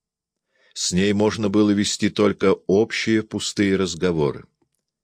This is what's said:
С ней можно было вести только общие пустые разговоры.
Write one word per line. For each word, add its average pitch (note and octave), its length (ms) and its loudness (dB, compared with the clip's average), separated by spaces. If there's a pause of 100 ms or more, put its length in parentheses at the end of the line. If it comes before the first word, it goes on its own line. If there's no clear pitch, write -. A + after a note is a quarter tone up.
(760)
С - 160 -6
ней G2 220 2
можно G#2 360 0
было G#2 220 4
вести G2+ 400 0
только G2+ 420 2 (140)
общие A2 560 0
пустые G#2 540 -2
разговоры. E2 680 -2 (600)